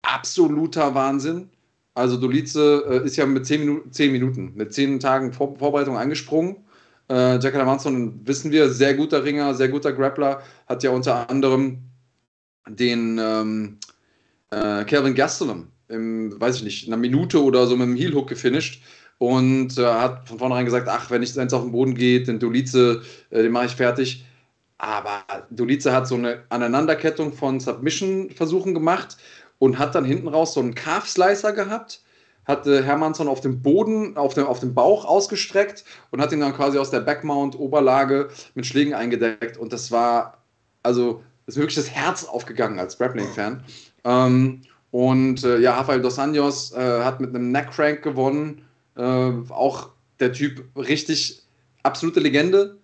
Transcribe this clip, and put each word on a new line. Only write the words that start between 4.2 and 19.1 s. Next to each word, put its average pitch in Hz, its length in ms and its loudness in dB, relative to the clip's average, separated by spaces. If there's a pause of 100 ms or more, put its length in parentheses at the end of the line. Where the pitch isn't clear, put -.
mit 107 160 -6
zehn 139 260 0
Tagen 131 360 0
Vor-, 139 240 -4
Vorbereitung 143 400 0
eingesprungen. 156 580 -2 (540)
Äh, 127 280 4
Jack 131 140 0
Hermansson, 131 720 0
wissen 135 260 -4
wir, 147 200 6
sehr 135 240 4
guter 147 280 0
Ringer, 143 320 -2
sehr 127 140 2
guter 143 240 -2
Grappler, 139 480 -2 (260)
hat 127 160 -4
ja 135 80 2
unter 123 380 0
anderem 135 500 2 (880)
den, 113 560 -2
ähm, 110 560 -4 (720)
äh, 104 340 -2
Kelvin 135 300 2
Gastelum 123 540 -2 (200)
im, 113 520 -6
weiß 123 160 0
ich 107 80 -8
nicht, - 240 -10
einer 113 80 -4
Minute 123 460 0
oder 127 240 6
so 123 100 2
mit 123 100 2
dem 123 80 0
Heel 156 200 -2
Hook 139 120 0
gefinisht 127 560 -4 (360)